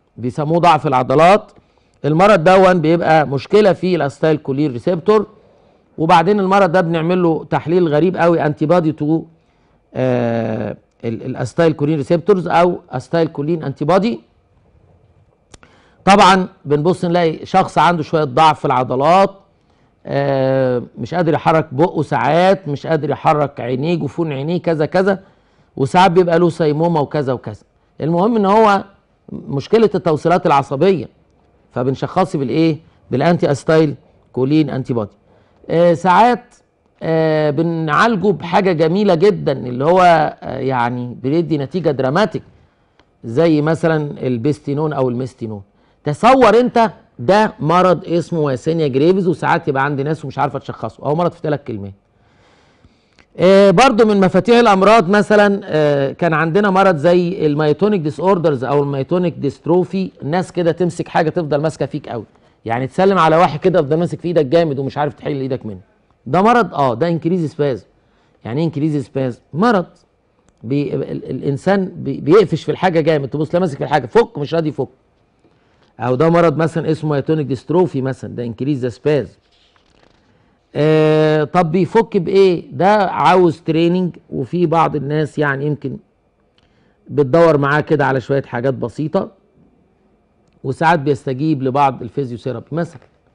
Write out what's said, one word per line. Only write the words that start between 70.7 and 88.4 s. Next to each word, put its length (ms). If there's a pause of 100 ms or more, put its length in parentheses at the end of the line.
ال-، 160
ال-، 200
الانسان 540 (120)
بي-، 240
بيقفش 440
في 80
الحاجه 280
جامد، 280
تبص 260
لا 60
ماسك 180
في 60
الحاجه، 220
فك، 320
مش 160
راضي 140
يفك. 200 (1120)
او 140
ده 160
مرض 260
مثلًا 340
اسمه 200
ميتونيك 360
ديستروفي 560
مثلًا، 340
ده 80
انكريز 420
سباز. 520 (1400)
آه، 680
طب 280
بيفك 440
بايه؟ 560
ده 240
عاوز 640
تريننج، 560 (140)
وفي 360
بعض 300
الناس 420
يعني 280
يمكن 300 (1120)
بتدور 480
معاه 220
كده 260
على 140
شويه 220